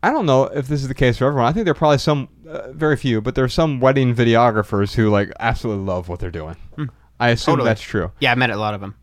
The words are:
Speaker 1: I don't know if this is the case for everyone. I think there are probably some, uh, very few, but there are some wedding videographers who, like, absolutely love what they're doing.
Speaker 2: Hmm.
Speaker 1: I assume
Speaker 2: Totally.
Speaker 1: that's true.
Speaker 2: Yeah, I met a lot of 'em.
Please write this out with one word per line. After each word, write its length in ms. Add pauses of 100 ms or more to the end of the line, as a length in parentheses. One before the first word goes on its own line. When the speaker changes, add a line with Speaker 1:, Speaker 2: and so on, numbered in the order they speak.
Speaker 1:
I 80
don't 140
know 200
if 220
this 140
is 60
the 80
case 220
for 80
everyone. 220
I 60
think 120
there 80
are 20
probably 240
some, 280 (220)
uh, 220
very 240
few, 260
but 140
there 80
are 60
some 300
wedding 360
videographers 800
who, 140
like, 300
absolutely 460
love 240
what 100
they're 120
doing. 240 (200)
Speaker 2:
Hmm. 100 (340)
Speaker 1:
I 100
assume 240
Speaker 2:
Totally. 160
Speaker 1:
that's 120
true. 380
Speaker 2:
Yeah, 120
I 40
met 140
a 80
lot 160
of 80
'em. 200